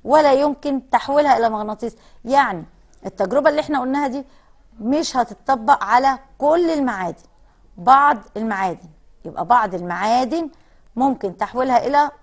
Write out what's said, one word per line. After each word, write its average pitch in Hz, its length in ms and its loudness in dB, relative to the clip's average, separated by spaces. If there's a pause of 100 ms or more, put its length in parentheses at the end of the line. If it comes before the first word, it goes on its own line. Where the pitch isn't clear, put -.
ولا 285 280 4
يمكن 277 580 -2
تحويلها 277 480 2
إلى 226 120 0
مغناطيس. 214 460 -8 (280)
يعني 233 400 0 (420)
التجربة 247 440 0
اللي 294 100 -2
احنا 294 200 -4
قلناها 269 280 -2
دي 262 160 -8 (560)
مش 269 360 -2
هتطبق 233 680 0
على 254 340 2 (200)
كل 330 320 2
المعادن، 233 520 -4 (540)
بعض 262 420 4 (180)
المعادن. 196 520 -6 (360)
يبقى 165 200 -8
بعض 214 300 2
المعادن 220 760 -2 (460)
ممكن 247 400 -2
تحويلها 247 500 -2
إلى 285 240 2 (120)